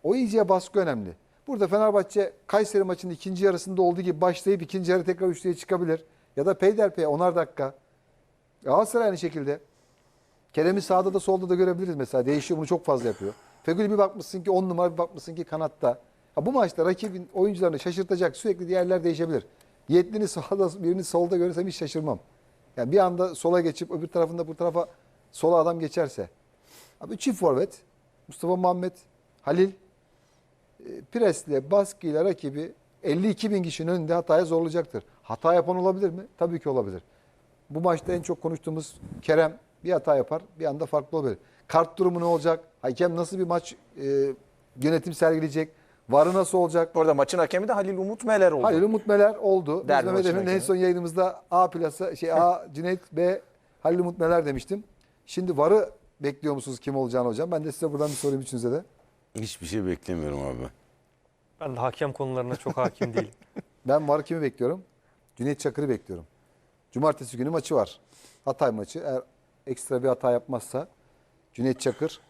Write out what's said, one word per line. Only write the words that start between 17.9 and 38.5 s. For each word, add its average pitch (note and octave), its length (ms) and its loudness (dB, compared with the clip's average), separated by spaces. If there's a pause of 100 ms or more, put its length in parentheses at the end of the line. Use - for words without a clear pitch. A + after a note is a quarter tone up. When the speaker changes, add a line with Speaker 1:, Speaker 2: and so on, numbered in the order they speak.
Speaker 1:
sürekli F3+ 300 -4
diğerler F3+ 360 0
değişebilir. D#3+ 420 -2 (440)
Yedlin'i G3+ 380 2
sağda, F#3 560 -2
birini F3+ 200 0
solda F3 340 0
görürsem F3 300 -2
hiç E3+ 80 -8
şaşırmam. D#3 440 -6 (580)
Yani B2 140 -2
bir G3 60 4
anda F3+ 380 2
sola F3 260 2
geçip E3 300 -4
öbür E3 160 -6
tarafında E3+ 400 -2
bu D#3+ 80 -10
tarafa E3+ 320 -2 (440)
sola E3+ 240 2
adam E3 240 2
geçerse. C#3+ 500 -4 (720)
Abi G#3 160 -10
çift A3+ 220 -2
forvet, D#3 420 2 (460)
Mustafa F3 280 -2
Muhammed, F3+ 360 0 (500)
Halil, F#3 280 2 (1120)
e, - 220 -16 (100)
presle, D3+ 600 0
baskıyla F3 540 0
rakibi D3+ 480 -4 (300)
elli F3+ 260 0
iki G#3 220 -2
bin F#3+ 120 0
kişinin E3 280 -6
önünde E3+ 220 -2
hataya E3+ 320 4
zorlayacaktır. E3 580 -2 (200)
Hata D#3+ 300 0
yapan F3+ 220 2
olabilir F#3 340 0
mi? F#3 180 -10 (100)
Tabii E3+ 220 -2
ki D3+ 100 -4
olabilir. G2+ 340 -2 (680)
Bu D3+ 120 -8
maçta F3 320 0
en F3 80 -4
çok E3+ 200 -6
konuştuğumuz D#3+ 540 -8 (260)